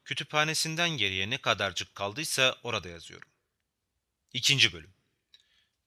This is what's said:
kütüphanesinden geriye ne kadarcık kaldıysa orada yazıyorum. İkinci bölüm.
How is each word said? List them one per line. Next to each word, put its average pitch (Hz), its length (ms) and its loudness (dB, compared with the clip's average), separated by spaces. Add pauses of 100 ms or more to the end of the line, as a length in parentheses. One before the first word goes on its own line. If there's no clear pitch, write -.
kütüphanesinden 160 880 -2
geriye 101 400 0
ne 131 80 -4
kadarcık 98 560 -2
kaldıysa 127 680 0
orada 113 260 -4
yazıyorum. 82 400 -16 (1040)
İkinci 123 400 4
bölüm. 85 180 -16 (960)